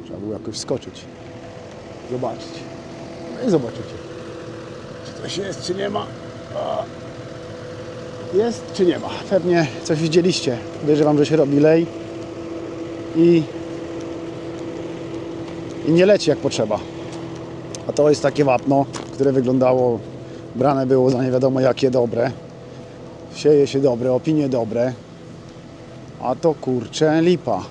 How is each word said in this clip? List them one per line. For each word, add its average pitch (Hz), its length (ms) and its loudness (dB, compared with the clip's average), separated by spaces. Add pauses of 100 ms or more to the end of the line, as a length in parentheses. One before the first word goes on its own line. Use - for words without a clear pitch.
Trzeba 90 140 -12
było 104 140 -6
jakoś 107 220 -8
wskoczyć, - 500 -6 (1040)
zobaczyć. 123 420 -6 (800)
No - 140 -2
i - 20 2
zobaczycie, 123 440 -2 (1120)
czy - 160 -12
coś - 160 -6
jest, 185 240 -6
czy 180 120 -4
nie 185 160 -2
ma. - 160 -4 (500)
A. - 280 -2 (1500)
Jest, 220 380 0
czy 190 120 4
nie 147 120 4
ma. 113 100 -6 (220)
Pewnie 170 360 4 (180)
coś 156 160 0
widzieliście. 160 580 2 (220)
Podejrzewam, 151 380 6
że 147 80 6
się 143 100 4
robi 143 240 4
lej 160 260 8 (1300)
i, 170 260 8 (2500)
i 151 40 6
nie 175 140 8
leci 196 240 6
jak 131 80 4
potrzeba. 107 400 0 (1080)
A - 40 -4
to 147 160 6
jest 147 140 4
takie 143 220 2
wapno, 135 420 4 (260)
które 135 200 4
wyglądało, 127 680 4 (540)
brane 135 320 2
było 127 240 6
za 131 140 2
nie 131 60 0
wiadomo 131 300 2
jakie 131 300 4
dobre. 120 400 2 (1040)
Sieje 147 320 6
się 139 140 -2
dobre, 127 320 2
opinie 151 360 2
dobre. 117 440 0 (1300)
A 123 120 0
to, 156 200 2
kurczę, 151 680 2
lipa. 127 480 2